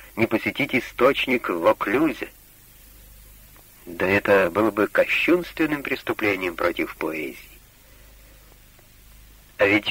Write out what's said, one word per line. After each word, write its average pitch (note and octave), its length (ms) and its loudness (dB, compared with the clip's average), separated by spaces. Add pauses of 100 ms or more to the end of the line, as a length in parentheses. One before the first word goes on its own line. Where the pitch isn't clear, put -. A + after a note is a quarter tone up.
(160)
не A2+ 100 0
посетить A2 480 -2
источник B2+ 760 0
в F2 180 0
Оклюзе? B2+ 640 0 (1600)
Да F2 180 -6
это G2 460 4
было G#2+ 180 2
бы G#2 180 2
кощунственным D#3 920 0
преступлением G2+ 760 -4
против E2+ 400 -4
поэзии. D#2 400 -6 (2250)
А G#2 80 4
ведь G#2 260 2